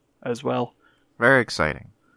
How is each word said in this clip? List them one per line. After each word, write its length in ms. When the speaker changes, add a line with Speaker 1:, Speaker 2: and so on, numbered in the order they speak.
Speaker 1:
as 200
well. 300
Speaker 2:
Very 220
exciting. 500